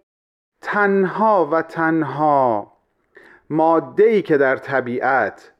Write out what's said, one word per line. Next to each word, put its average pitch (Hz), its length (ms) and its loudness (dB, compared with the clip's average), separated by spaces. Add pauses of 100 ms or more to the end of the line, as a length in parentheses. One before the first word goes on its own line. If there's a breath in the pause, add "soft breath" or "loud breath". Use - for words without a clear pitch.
(600)
تنها 196 920 0
و 160 100 0
تنها 147 1120 -2 (760 soft breath)
ماده‌ای 165 720 2
که 156 140 0
در 135 200 2
طبیعت 123 1040 -4